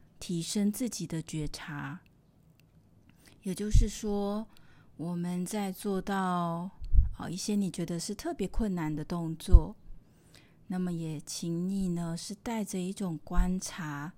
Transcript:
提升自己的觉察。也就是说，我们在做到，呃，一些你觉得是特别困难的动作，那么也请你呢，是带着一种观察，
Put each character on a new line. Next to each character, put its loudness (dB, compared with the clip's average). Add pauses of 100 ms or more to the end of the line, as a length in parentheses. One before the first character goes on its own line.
(200)
提 -4
升 0
自 -4
己 -6
的 -4
觉 -6
察。 -10 (1400)
也 -4
就 -4
是 8
说， -4 (500)
我 -6
们 -4
在 -4
做 -4
到， -2 (480)
呃， -8
一 -6
些 -2
你 2
觉 -4
得 -4
是 -6
特 -6
别 -2
困 0
难 -2
的 -4
动 -4
作， 8 (920)
那 -4
么 -2
也 -6
请 -4
你 -2
呢， -2
是 -10
带 -6
着 -6
一 -4
种 -4
观 4
察， -8